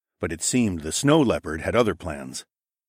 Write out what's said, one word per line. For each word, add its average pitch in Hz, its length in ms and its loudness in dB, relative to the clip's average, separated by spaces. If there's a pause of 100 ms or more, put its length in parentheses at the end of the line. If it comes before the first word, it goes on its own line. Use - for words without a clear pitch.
(200)
But 87 120 -6
it 82 100 -8
seemed 104 400 0
the 76 100 -8
snow 147 280 4
leopard 80 420 0
had 95 140 -2
other 107 200 4
plans. 69 500 -10 (440)